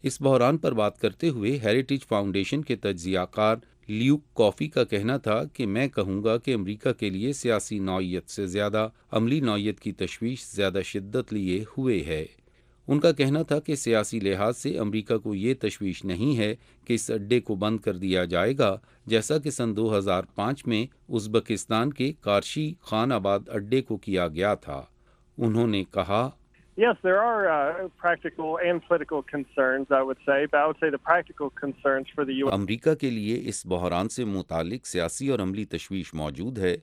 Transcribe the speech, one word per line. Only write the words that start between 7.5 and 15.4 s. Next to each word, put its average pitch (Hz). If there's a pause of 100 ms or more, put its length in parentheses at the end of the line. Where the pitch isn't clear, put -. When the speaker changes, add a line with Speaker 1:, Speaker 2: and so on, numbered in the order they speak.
Speaker 1:
نوعیت 92
سے 101
زیادہ 104 (220)
عملی 117
نوعیت 104
کی 107
تشویش 113
زیادہ 98
شدت 104
لیے 98 (140)
ہوئے 120
ہے۔ 78 (600)
ان 143
کا 165
کہنا 143
تھا 147
کہ 156
سیاسی 113
لحاظ 98
سے -
امریکہ 110
کو 107
یہ 110